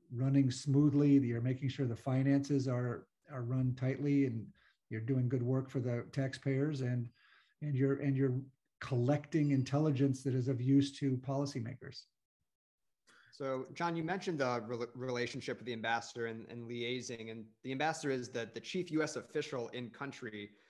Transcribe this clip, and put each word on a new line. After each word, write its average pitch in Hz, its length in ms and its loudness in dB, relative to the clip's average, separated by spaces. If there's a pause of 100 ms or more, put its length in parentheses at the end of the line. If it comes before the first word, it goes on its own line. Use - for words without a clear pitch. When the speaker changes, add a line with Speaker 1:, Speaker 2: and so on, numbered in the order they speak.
(120)
Speaker 1:
running 135 380 4
smoothly, 143 680 6
that 127 80 6
you're 117 140 0
making 127 280 -2
sure 131 180 -2
the 113 100 -2
finances 139 720 2
are, 123 380 -2 (260)
are 127 100 -8
run 127 320 0
tightly, 135 520 2
and 113 200 -4 (440)
you're 110 100 -4
doing 123 280 2
good 123 140 0
work 131 260 0
for 139 120 -2
the 120 320 -2
taxpayers, 135 680 0
and, 123 260 -2 (540)
and 147 120 -2
you're, 135 300 4
and 139 120 2
you're 131 200 2 (440)
collecting 143 720 2
intelligence 139 720 2
that 131 120 0
is 127 140 0
of 120 120 0
use 139 380 4
to 135 180 0
policymakers. 135 840 -6 (1300)
Speaker 2:
So, 131 400 -4
John, 170 240 -2
you 165 80 -2
mentioned 180 340 -4
the 123 300 0
rela-, 120 260 -6
relationship 123 640 -4
with 113 80 -16
the 123 60 -6
ambassador 113 540 -4
and, 113 240 -10
and 117 200 -12
liaising, 120 600 -6
and 113 140 -12 (200)
the 131 80 -6
ambassador 147 400 -2
is 123 160 -4
the, 117 240 -6
the - 80 -10
chief 180 300 -6
U 156 120 2
S 147 140 -4
official 127 520 -6
in 123 200 -10
country, 107 640 -10 (200)